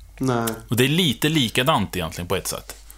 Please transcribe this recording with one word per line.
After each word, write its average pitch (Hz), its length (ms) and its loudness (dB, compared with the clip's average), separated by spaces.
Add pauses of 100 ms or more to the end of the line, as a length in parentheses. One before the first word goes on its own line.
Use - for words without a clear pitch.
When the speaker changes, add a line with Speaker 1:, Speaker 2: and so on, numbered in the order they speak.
(180)
Speaker 1:
Nej. 120 300 0 (200)
Speaker 2:
Och 117 80 -2
det 123 80 4
är 139 40 4
lite 151 400 2
likadant 127 680 2
egentligen 87 320 -4
på 95 80 0
ett 85 100 -4
sätt. - 300 -10 (220)